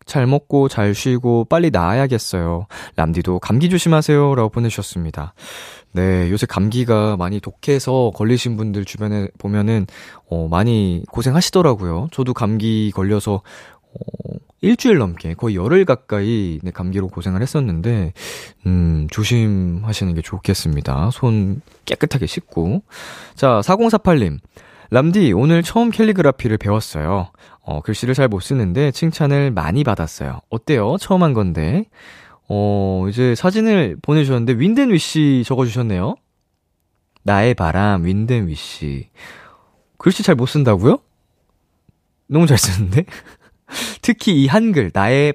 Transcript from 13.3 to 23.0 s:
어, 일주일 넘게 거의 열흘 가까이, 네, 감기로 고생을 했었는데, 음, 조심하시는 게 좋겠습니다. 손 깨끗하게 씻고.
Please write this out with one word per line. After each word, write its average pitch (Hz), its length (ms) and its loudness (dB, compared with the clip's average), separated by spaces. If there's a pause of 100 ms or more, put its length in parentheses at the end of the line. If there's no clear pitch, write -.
어, - 420 -12 (240)
일주일 220 380 4
넘게 85 340 -4
거의 107 240 -4
열흘 151 300 4
가까이, 104 760 -2
네, 90 100 -6
감기로 92 360 -4
고생을 92 320 -4
했었는데, 107 720 -2 (540)
음, 82 440 2
조심하시는 101 1040 -2
게 80 60 -2
좋겠습니다. 78 920 -2
손 110 500 0 (240)
깨끗하게 - 400 -2
씻고. 101 560 -4 (520)